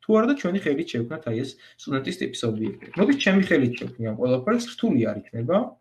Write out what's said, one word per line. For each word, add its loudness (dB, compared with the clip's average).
თუ -20
არა 6
და 2
ჩვენი 0
ხელით 0
შევქმნათ -4
აი -2
ეს -8
სტუდენტის -4
ტიპის -6
ობიექტები. -6
მოდი 4
ჩემი 4
ხელით 2
შევქმნი -8
ამ -6
ყველაფერს, 0
რთული 2
არ -4
იქნება. -2